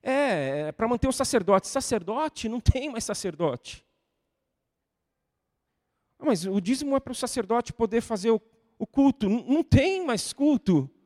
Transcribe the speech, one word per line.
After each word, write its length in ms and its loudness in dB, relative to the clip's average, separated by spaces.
É, 680 -2
é 40 -8
pra 140 -2
manter 220 0
o 40 2
sacerdote." 540 2
"Sacerdote? 840 -4
Não 120 -4
tem 280 4
mais 160 -8
sacerdote." 800 -6
"Ah, 60 -16
mas 200 0
o 140 0
dízimo 360 -2
é 40 0
pro 140 -14
sacerdote 580 -4
poder 280 0
fazer 300 -4
o, 100 4
o 80 -6
culto." 400 2
"N-, 220 0
não 160 2
tem 420 2
mais 260 -4
culto." 560 2